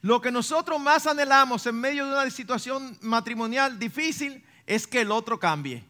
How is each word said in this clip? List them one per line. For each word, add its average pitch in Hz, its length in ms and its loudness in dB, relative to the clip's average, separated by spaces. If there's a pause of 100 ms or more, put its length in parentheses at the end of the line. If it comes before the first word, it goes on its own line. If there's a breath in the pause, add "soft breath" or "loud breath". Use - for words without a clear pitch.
Lo 233 180 4
que 247 100 -2
nosotros 311 500 -2
más 294 280 4
anhelamos 269 580 4
en 233 80 -2
medio 277 320 -2
de 277 60 -2
una 269 180 0
situación 254 680 -6
matrimonial 233 760 0
difícil 277 680 -4 (220 soft breath)
es 220 200 0
que 247 140 0
el 214 100 0
otro 226 300 0
cambie. 143 500 -2